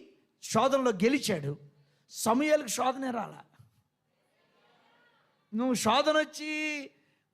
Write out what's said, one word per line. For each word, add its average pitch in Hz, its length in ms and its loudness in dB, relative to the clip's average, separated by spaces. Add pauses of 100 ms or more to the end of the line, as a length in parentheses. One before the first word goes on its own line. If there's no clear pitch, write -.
(420)
శోధనలో 254 480 2
గెలిచాడు. 190 680 0 (520)
సమూయేలుకు 294 580 2
శోధనే 254 420 -2
రాలా. 202 300 -8 (2250)
నువ్వు 247 200 0
శోధన 285 420 4
వచ్చి 311 340 -2 (840)